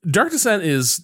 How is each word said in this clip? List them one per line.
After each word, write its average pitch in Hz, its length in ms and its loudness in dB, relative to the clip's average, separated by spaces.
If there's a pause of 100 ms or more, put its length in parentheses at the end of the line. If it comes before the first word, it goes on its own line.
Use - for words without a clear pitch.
Dark 220 220 2
Descent 226 320 0
is 135 420 0